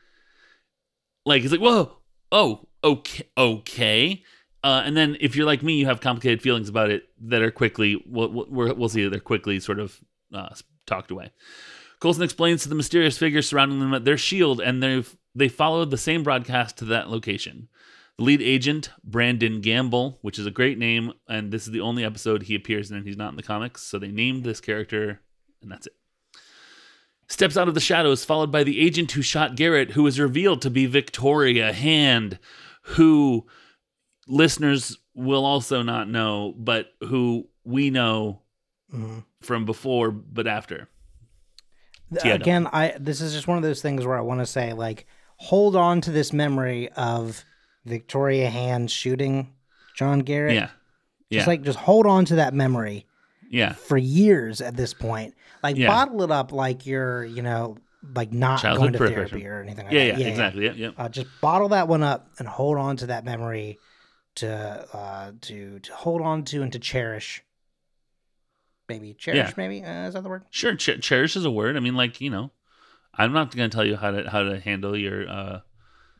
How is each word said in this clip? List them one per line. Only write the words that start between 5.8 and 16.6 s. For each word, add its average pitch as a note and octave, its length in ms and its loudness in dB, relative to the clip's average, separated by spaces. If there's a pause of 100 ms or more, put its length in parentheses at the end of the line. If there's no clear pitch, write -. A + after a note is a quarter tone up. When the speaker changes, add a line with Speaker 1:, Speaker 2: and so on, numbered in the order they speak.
Speaker 1:
have B2 140 0
complicated A#2+ 420 0
feelings A#2 260 0
about G#2+ 220 2
it G2+ 140 -2 (160)
that A2+ 220 0
are A2 80 2
quickly, G#2+ 560 0
we'll, A#2 220 -2
we'll, A#2+ 460 -2
we'll A#2 140 0
see G#2+ 160 0
that G2+ 60 0
they're G2 100 -4
quickly G2+ 400 -2
sort G2+ 200 -4
of, G2+ 180 -10 (340)
uh, F#2+ 180 -12 (360)
talked F#2+ 240 -8
away. F#2 220 -12 (680)
Coulson E3 220 2
explains E3+ 400 0
to C#3+ 60 -8
the D3+ 80 -4
mysterious D#3 420 2
figures D3+ 300 0
surrounding C#3 320 2
them C3+ 100 0
that B2+ 140 -2
they're C#3+ 120 4
shield, D3 440 2
and B2+ 220 0
they've, C3 340 0 (180)
they C3 140 2
followed D#3+ 420 0
the C3+ 80 -2
same D#3+ 240 -2
broadcast B2+ 560 -2